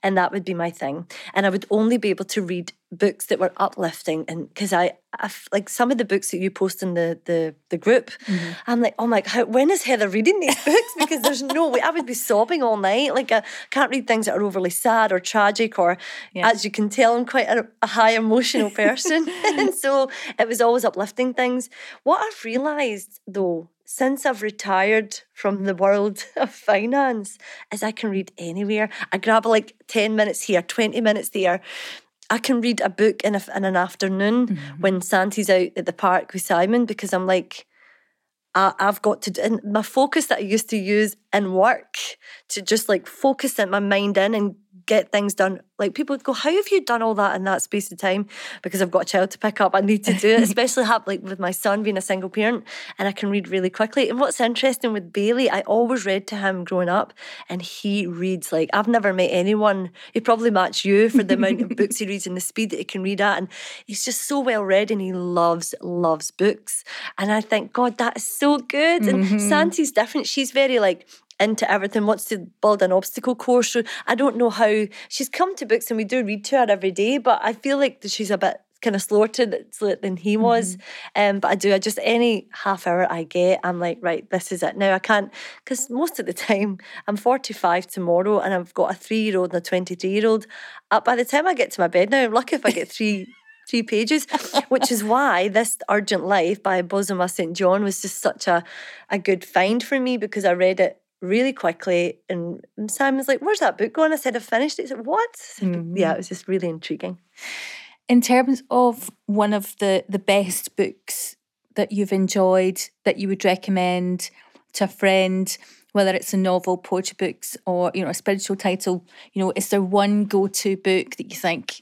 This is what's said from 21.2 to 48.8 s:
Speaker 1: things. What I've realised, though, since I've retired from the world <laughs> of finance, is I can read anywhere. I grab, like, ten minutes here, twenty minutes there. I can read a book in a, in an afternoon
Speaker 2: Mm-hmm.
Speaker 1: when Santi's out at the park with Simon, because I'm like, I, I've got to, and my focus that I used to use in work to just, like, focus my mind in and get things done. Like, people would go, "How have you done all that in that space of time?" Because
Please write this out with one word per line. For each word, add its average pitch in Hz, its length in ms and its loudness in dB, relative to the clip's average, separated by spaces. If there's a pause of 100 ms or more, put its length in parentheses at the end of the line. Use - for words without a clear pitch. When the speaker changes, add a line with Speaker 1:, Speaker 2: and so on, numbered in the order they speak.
Speaker 1:
things. 247 360 -2 (340)
What 320 220 4
I've 427 200 -10
realised, 247 840 -4
though, 175 400 -2 (160)
since 269 420 -2
I've 247 160 0
retired 208 800 0 (140)
from 196 320 -4
the 196 100 -2
world 202 560 0
<laughs> - 60 -10
of 262 140 0
finance, 226 880 0 (360)
is 208 100 -8
I 214 80 -4
can 220 200 -6
read 190 260 -4
anywhere. 202 500 -4 (240)
I 190 60 -2
grab, 220 280 2
like, 220 300 2 (120)
ten 214 280 0
minutes 214 280 0
here, 180 180 2
twenty 214 400 -2
minutes 214 280 0
there. 185 300 0 (680)
I 226 100 0
can 240 200 0
read 233 220 0
a 196 80 0
book 202 340 2
in 208 120 0
a, 196 60 -2 (140)
in 196 80 -2
an 190 140 0
afternoon 196 680 0
Speaker 2:
Mm-hmm. 143 340 -6
Speaker 1:
when 190 200 2
Santi's 196 480 0
out 185 280 4
at 180 80 -6
the 170 80 -4
park 185 400 0
with 185 80 -6
Simon, 202 440 2
because 208 280 -6
I'm 185 120 0
like, 185 400 -2 (880)
I, 190 240 4
I've 196 220 0
got 208 220 0
to, - 200 -6
and 220 200 0
my 208 200 -2
focus 277 440 0
that - 120 0
I - 20 -4
used 208 280 -2
to 220 80 -2
use 208 380 0 (180)
in 196 200 0
work 208 420 2 (540)
to 202 120 -8
just, 220 280 0
like, 190 180 2
focus - 520 -2
my 196 200 0
mind 202 380 2
in 202 160 2
and 202 220 0 (300)
get 214 260 2
things 202 220 0
done. 190 260 0 (180)
Like, 202 180 -2
people 285 200 -2
would 269 80 -12
go, 269 80 -2
"How 269 180 -2
have 392 220 2
you 381 100 4
done 233 200 -2
all 226 140 0
that 202 200 2
in 185 80 -4
that 190 180 0
space - 300 -4
of 175 60 -16
time?" 196 280 0 (380)
Because 185 180 -2